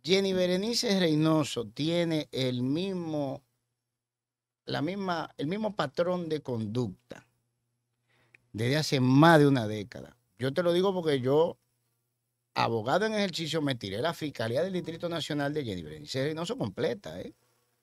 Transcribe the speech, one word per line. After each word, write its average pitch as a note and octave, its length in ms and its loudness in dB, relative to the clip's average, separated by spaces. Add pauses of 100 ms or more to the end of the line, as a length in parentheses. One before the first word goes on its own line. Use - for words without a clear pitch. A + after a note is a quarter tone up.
Jenny F#3+ 300 2
Berenice F#3+ 640 0
Reynoso D#3 680 2
tiene E3 680 -2
el B2 300 -2
mismo, D3+ 800 -4 (1200)
la C3 160 -6
misma, F3 560 -4
el C#3 120 -6
mismo G#3 280 -4
patrón F3 520 -2
de D#3 120 -4
conducta A2+ 840 -6 (1300)
desde A#2+ 240 0
hace D3+ 240 0
más D3 380 10
de D3 80 10
una C3 200 4
década. G#2 480 -8 (240)
Yo C3 140 -2
te F3+ 100 0
lo F3 100 4
digo F#3 200 2
porque D#3+ 280 0
yo, D3 360 2 (1000)
abogado A#2+ 520 2
en A3 80 -2
ejercicio, E3 480 -2
me C#3 140 0
tiré G#2 260 -6
la E3 100 -2
Fiscalía C3 500 -4
del E3 120 -4
Distrito E3 340 -6
Nacional D3 460 -4
de D3+ 100 -4
Jenny F#2+ 180 -6
Berenice D2+ 400 -8
Reynoso D#3+ 360 -4
completa, D#3 640 -6
¿eh? D4+ 120 -12 (500)